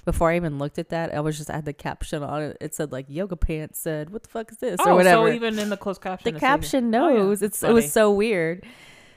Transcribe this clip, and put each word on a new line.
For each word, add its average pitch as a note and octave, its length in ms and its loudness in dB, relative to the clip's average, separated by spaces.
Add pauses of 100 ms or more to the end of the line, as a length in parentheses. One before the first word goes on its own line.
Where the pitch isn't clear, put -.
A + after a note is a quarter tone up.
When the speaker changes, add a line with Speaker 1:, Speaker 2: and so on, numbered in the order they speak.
Speaker 1:
before D#3+ 260 2
I E3+ 60 2
even D#3+ 220 -4
looked C#3+ 200 -6
at E3+ 120 -8
that, E3 240 -4
I D3 60 -4
was D#3 180 -4
just, D3+ 120 -12
I - 40 -8
had D#3 100 -8
the D3 80 -8
caption - 500 -8
on D3 200 -6
it. C#3+ 180 -10
It D3+ 140 -10
said, D3 180 -6
like, C3+ 160 -8
"Yoga F3 280 -8
Pants D#3 420 -4
said, D#3 320 -6
'What A3 140 -14
the - 40 -20
fuck A3+ 240 -12
is A3 60 -20
this?'" B3 260 -4
Speaker 2:
Oh, F3+ 80 4
Speaker 1:
or - 40 6
whatever. F#3 320 8
Speaker 2:
so A3+ 40 4
even A3+ 260 -4
in G#3 120 -4
the G3+ 80 -4
closed G3 240 -8
caption, F#3 280 -6
Speaker 1:
The D#3+ 60 -4
Speaker 2:
it's D3+ 60 -8
like, B3+ 80 4
Speaker 1:
caption B3+ 440 0
Speaker 2:
oh, D4 140 2
yeah. C#4+ 80 4
Speaker 1:
knows. G3 260 2
It's, G#3 200 -4
it G3 100 4
was A#3 120 6
Speaker 2:
Funny. D3 60 -4
Speaker 1:
so G#3+ 220 4
weird. F#3+ 520 0 (520)